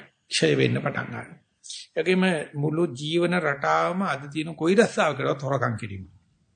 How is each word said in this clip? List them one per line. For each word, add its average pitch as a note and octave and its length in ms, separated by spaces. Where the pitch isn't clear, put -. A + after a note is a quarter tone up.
ක්ෂය - 300
වෙන්න B2+ 220
පටන් B2+ 300
ගන්නවා. - 200
ඒ E3 120
වගේම F#3 220
මුළු D3+ 380
ජීවන E3 460
රටාවම D#3+ 680
අද C#3 240
තියෙන D#3 280
කොයි E3 220
රස්සාව G3+ 360
කරවත් C3+ 300
හොරකම් C3+ 340
කිරීම. G2 280